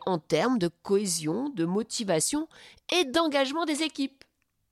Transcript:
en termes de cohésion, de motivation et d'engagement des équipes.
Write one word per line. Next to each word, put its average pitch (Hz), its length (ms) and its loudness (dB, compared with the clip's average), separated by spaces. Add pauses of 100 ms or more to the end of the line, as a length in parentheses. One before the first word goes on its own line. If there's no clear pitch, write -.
en 185 140 0
termes 208 400 2
de 175 80 2
cohésion, 190 800 -2
de 214 140 -4
motivation 202 840 -2 (420)
et 349 140 4
d'engagement 277 580 0
des 311 200 -2
équipes. 285 420 -6 (460)